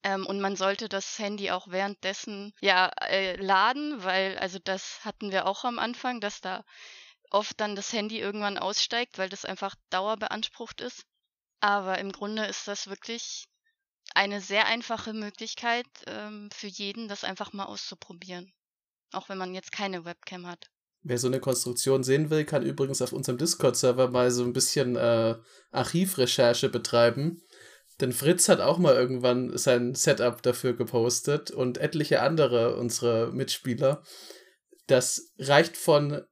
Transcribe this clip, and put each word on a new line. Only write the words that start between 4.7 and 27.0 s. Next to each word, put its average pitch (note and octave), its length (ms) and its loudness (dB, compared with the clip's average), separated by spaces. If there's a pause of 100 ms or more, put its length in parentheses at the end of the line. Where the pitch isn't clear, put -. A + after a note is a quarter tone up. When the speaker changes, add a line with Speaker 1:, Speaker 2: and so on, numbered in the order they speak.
Speaker 1:
hatten G#3 260 -8
wir F#3+ 160 0
auch G3 160 -2
am A#3+ 160 -4
Anfang, A#3+ 400 -4
dass G#3 220 -6
da F#3 220 -8 (680)
oft G#3 280 0
dann G#3 160 -4
das G3+ 180 -8
Handy G#3+ 260 -4
irgendwann G3+ 380 -4
aussteigt, A#3 600 -4
weil F#3+ 120 -2
das G3 160 -12
einfach G3 300 -6 (140)
dauerbeansprucht G#3+ 920 -6
ist. - 240 -12 (560)
Aber G3 380 2
im G3 120 -8
Grunde G#3+ 340 -6
ist - 220 -10
das G#3 200 -8
wirklich - 580 -12 (680)
eine G3+ 280 2
sehr G3 260 0
einfache A3+ 460 -4
Möglichkeit, A3+ 720 -6 (180)
ähm, G#3 480 -12
für - 140 -14
jeden, G3+ 400 -8
das G3+ 160 -10
einfach F#3+ 300 -8
mal G3 120 -8
auszuprobieren. F#3 880 -14 (600)
Auch - 160 -10
wenn G3 80 -8
man F#3 180 -8
jetzt F#3 160 -12
keine F#3+ 340 -6
Webcam F3 400 -14
hat. F3 240 -16 (360)
Speaker 2:
Wer B2 120 -2
so B2 100 -2
eine C3 120 0
Konstruktion C3 640 0
sehen C#3+ 260 2
will, D#3 160 2
kann D3 180 -2
übrigens C3+ 380 -2
auf B2 100 -2
unserem C3 260 -4
Discord-Server B2+ 720 2
mal B2 220 4
so B2 120 0
ein A#2+ 100 0
bisschen, B2+ 420 0
äh, A#2 400 4 (360)
Archivrecherche B2+ 1000 2
betreiben. A#2+ 720 2 (580)